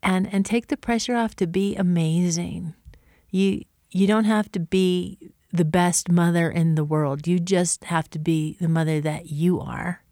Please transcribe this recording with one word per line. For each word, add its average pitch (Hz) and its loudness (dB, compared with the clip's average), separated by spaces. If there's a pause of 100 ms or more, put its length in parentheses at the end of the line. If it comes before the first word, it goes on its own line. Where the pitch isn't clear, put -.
and, 190 0
and 196 0
take 233 -2
the 294 -2
pressure 240 -2
off 226 -2
to 180 -2
be 190 -2
amazing. 170 0 (560)
You, 196 0 (260)
you 190 2
don't 214 4
have 214 0
to 190 -2
be 180 0 (340)
the 170 2
best 175 0
mother 170 2
in 165 2
the 156 0
world. 151 -2
You 180 2
just 175 0
have 165 -2
to 160 -8
be 156 0
the 170 0
mother 160 2
that 156 -6
you 170 0
are. - -8